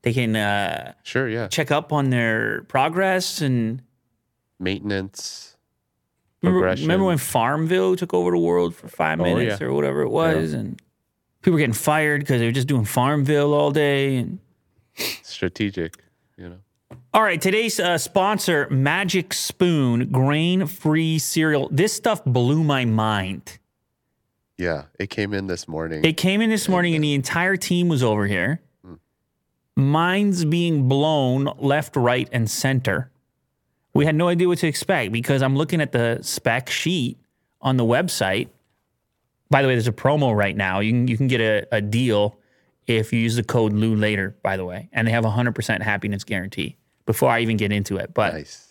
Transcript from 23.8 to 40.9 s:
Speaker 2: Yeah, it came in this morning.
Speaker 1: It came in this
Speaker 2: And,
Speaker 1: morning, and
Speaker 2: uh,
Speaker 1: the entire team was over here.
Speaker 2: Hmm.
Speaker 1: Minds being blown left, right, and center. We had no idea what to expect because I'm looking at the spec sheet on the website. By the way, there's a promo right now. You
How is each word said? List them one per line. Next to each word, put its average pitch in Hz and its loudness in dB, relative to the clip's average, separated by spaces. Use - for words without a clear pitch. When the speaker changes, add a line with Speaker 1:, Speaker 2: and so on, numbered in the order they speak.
Speaker 2:
Yeah, 82 -4
it 98 -4
came 104 -4
in 98 -4
this 90 -6
morning. 80 -4
Speaker 1:
It 165 0
came 196 0
in 226 0
this 214 -2
Speaker 2:
And, 190 0
Speaker 1:
morning, 175 2
and 151 0
Speaker 2:
uh, 151 0
Speaker 1:
the 147 0
entire 170 0
team 175 0
was 143 2
over 104 2
here. 101 -2
Speaker 2:
Hmm. 90 -18
Speaker 1:
Minds 175 2
being 156 2
blown 139 2
left, 143 0
right, 123 2
and 117 0
center. 131 -2
We 143 4
had 156 2
no 170 2
idea 175 2
what 175 0
to - 0
expect 135 -2
because 127 0
I'm 135 2
looking 139 0
at 143 -2
the 117 0
spec - -2
sheet - -2
on 131 2
the 120 4
website. 113 0
By 139 4
the 135 4
way, 127 4
there's 117 2
a 113 0
promo 135 2
right 101 0
now. 95 0
You 107 2